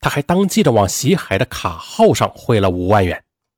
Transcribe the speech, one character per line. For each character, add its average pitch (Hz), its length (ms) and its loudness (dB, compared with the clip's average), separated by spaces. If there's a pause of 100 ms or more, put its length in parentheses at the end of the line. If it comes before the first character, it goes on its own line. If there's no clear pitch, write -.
他 - 80 -2
还 143 140 -4
当 190 240 0
即 208 160 0
的 151 80 4
往 104 180 2
席 156 280 0
海 - 200 -4
的 110 100 0
卡 - 240 -8
号 214 440 0
上 110 200 -2
汇 113 260 0
了 98 100 2
五 90 180 -4
万 101 160 4
元。 85 180 -4 (360)